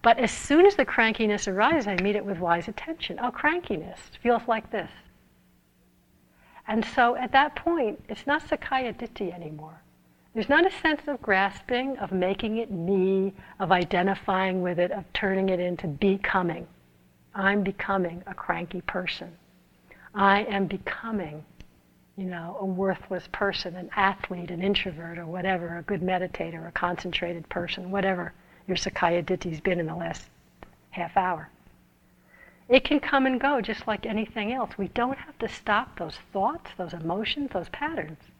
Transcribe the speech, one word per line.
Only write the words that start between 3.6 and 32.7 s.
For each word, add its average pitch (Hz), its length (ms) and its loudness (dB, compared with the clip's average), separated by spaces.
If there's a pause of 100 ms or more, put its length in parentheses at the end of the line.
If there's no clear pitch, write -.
feels 233 260 2
like 226 220 0
this." 185 220 -4 (1700)
And 220 200 0
so 240 320 4
at 247 160 -2
that 285 240 4
point, 277 500 0
it's - 180 -10
not 294 160 2
Sakkaya 262 520 -2
Ditthi 208 400 -6
anymore. 160 480 -12 (520)
There's 220 140 -2
not 302 180 6
a 381 60 4
sense 302 360 0
of 285 140 -4
grasping, 226 760 0
of 196 160 -4
making 196 440 0
it 226 140 -4
me, 190 600 2 (260)
of 185 140 2
identifying 185 880 2
with 180 180 0
it, 180 120 2
of 196 200 -6
turning 190 380 0
it 185 100 2
into 180 280 -4
becoming. 180 760 0 (720)
I'm 196 280 2
becoming 185 640 -2
a 190 60 -12
cranky 175 460 -4
person. 175 560 -6 (800)
I 196 280 6
am 196 240 0
becoming, 185 760 -6 (720)
you 190 120 -6
know, 170 320 -8
a 196 60 -4
worthless 190 680 -2
person, 190 420 -2
an 180 220 -12
athlete, 190 520 -2
an 170 120 -6
introvert, 170 560 -2
or 170 80 -12
whatever, 175 520 -2
a 170 40 -8
good 170 200 -4
meditator, 175 640 -4
a 170 60 -12
concentrated 175 760 -4
person, 180 420 -6
whatever 190 400 0 (360)
your 180 100 0
Sakkaya 175 480 2
Ditti's 175 340 -2
been 175 220 0
in 160 60 -2
the 160 80 -6
last 170 340 -8 (640)
half 170 260 -2
hour. 180 320 0 (1200)
It 254 160 8